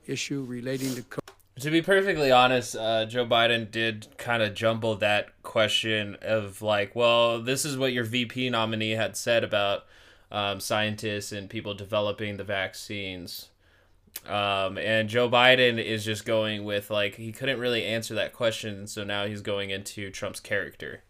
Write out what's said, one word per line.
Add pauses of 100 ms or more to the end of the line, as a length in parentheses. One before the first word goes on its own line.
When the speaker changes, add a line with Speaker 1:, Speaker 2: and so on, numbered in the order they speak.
Speaker 1:
issue
relating
to
covid? (420)
Speaker 2:
To
be
perfectly
honest,
uh,
Joe
Biden
did (120)
kinda
jumble
that
question
of,
like,
"Well,
this
is
what
your
V
P
nominee
had
said
about, (460)
um,
scientists
and
people
developing
the
vaccines." (760)
Um,
and
Joe
Biden
is
just
going
with,
like,
he
couldn't
really
answer
that
question,
so
now
he's
going
into
Trump's
character.